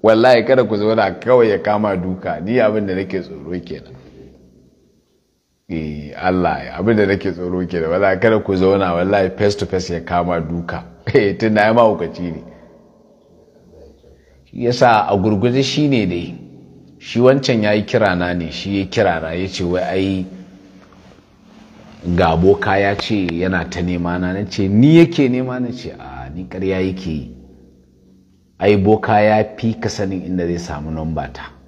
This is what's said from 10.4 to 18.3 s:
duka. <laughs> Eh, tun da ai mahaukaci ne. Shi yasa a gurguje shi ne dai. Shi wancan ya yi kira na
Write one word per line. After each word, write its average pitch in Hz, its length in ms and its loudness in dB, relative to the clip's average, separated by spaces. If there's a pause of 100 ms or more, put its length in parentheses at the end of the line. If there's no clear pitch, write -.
duka. 85 440 -8 (200)
<laughs> - 80 -6
Eh, 101 240 4
tun 107 180 0
da 107 120 4
ai 110 80 4
mahaukaci 90 560 2
ne. 80 120 -12 (2000)
Shi - 200 -10
yasa 120 460 4
a 101 60 2
gurguje 110 480 0
shi 147 240 0
ne 117 180 0
dai. 87 280 -6 (640)
Shi - 220 -8
wancan 131 420 4
ya 104 100 2
yi 107 100 2
kira 104 340 2
na 87 180 -2